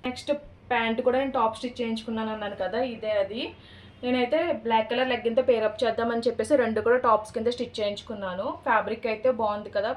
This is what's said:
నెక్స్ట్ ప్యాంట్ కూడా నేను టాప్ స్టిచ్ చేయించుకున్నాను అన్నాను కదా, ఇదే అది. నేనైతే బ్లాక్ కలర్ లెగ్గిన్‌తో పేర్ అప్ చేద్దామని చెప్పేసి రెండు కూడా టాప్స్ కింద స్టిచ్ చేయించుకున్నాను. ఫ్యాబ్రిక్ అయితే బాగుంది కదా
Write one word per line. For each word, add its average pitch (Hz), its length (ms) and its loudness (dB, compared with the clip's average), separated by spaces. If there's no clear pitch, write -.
నెక్స్ట్ 254 260 -4
ప్యాంట్ 226 360 0
కూడా 247 140 4
నేను 269 160 -2
టాప్ - 220 0
స్టిచ్ 247 220 -8
చేయించుకున్నాను 220 540 -4
అన్నాను 202 280 -8
కదా, 185 160 -2
ఇదే 214 160 -4
అది. 214 200 -4
నేనైతే 247 380 2
బ్లాక్ 226 280 2
కలర్ 254 220 0
లెగ్గిన్‌తో 233 280 2
పేర్ 220 180 4
అప్ - 140 -10
చేద్దామని 233 440 0
చెప్పేసి 247 360 4
రెండు 220 240 0
కూడా 247 100 6
టాప్స్ 214 300 2
కింద 220 180 0
స్టిచ్ 240 240 -6
చేయించుకున్నాను. 202 640 -4
ఫ్యాబ్రిక్ 233 480 0
అయితే 254 160 2
బాగుంది 208 360 -4
కదా 214 180 0